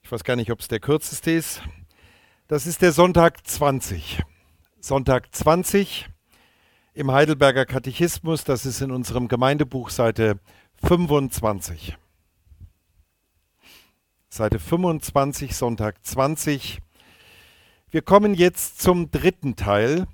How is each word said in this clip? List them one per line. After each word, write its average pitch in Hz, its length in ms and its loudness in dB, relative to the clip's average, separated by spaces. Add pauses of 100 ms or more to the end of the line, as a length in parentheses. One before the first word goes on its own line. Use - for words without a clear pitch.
Ich - 100 -12
weiß 117 120 -8
gar 123 120 0
nicht, 117 160 -4
ob's - 160 -8
der 113 100 -2
kürzeste - 520 -2
ist. 165 320 -4 (840)
Das 147 180 -2
ist 170 160 -2
der 175 100 6
Sonntag 170 540 4
zwanzig. 131 760 -4 (560)
Sonntag 135 560 -2
zwanzig 180 760 0 (840)
im 139 200 -4
Heidelberger 139 520 4
Katechismus, 156 800 -4
das 131 220 -2
ist 127 160 -6
in 135 80 -4
unserem 123 360 -4
Gemeindebuch 131 640 0
Seite 110 500 0 (460)
fünfundzwanzig. 123 1120 0 (2250)
Seite 107 300 -4
fünfundzwanzig, 151 1000 -2
Sonntag 110 480 -4
zwanzig. 143 800 -4 (1040)
Wir 160 140 -4
kommen 202 320 4
jetzt - 480 0
zum 175 280 2
dritten 147 460 -2
Teil 120 580 0